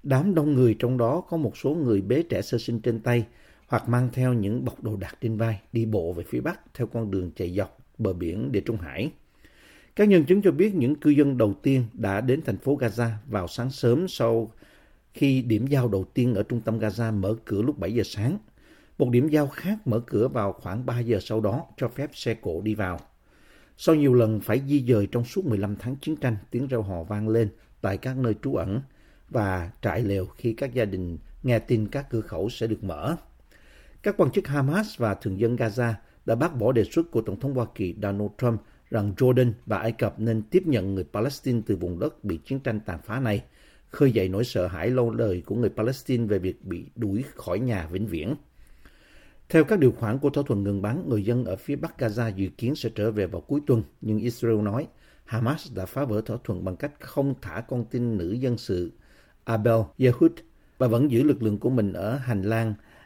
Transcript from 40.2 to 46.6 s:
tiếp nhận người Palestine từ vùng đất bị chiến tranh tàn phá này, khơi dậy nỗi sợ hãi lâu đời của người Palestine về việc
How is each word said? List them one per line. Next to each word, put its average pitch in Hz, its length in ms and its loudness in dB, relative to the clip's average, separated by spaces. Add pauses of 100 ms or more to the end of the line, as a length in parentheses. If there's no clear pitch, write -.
tiếp 180 240 0
nhận 98 300 0
người 92 180 -4
Palestine 117 520 -2
từ 104 100 0
vùng 87 240 -6
đất 143 240 -6
bị 87 140 -4
chiến 135 220 -8
tranh 113 200 -4
tàn 85 260 -10
phá 110 140 -6
này, 107 240 0 (460)
khơi 139 220 4
dậy 95 180 2
nỗi 101 140 0
sợ 90 240 -2
hãi 87 220 -2
lâu 123 200 2
đời 110 360 0
của 104 100 -4
người 120 140 2
Palestine 120 560 -2
về 101 140 0
việc 90 260 -6